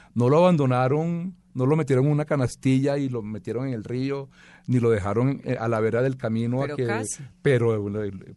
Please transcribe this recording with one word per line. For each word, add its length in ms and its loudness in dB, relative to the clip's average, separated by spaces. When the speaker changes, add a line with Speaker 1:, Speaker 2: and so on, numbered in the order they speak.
Speaker 1:
no 160 2
lo 80 6
abandonaron, 960 2
no 100 0
lo 100 4
metieron 300 2
en 60 2
una 140 0
canastilla 720 0
y 100 -2
lo 140 -6
metieron 440 -6
en 60 -6
el 100 -6
río, 460 -6
ni 120 2
lo 120 4
dejaron, 520 0
eh, 160 -4
a 80 -4
la 120 0
vera 240 2
del 140 -2
camino 420 -2
a 60 -2
Speaker 2:
Pero 100 -6
Speaker 1:
que, 100 -2
Speaker 2:
casi. 380 -4
Speaker 1:
pero, 640 2
eh, 60 -6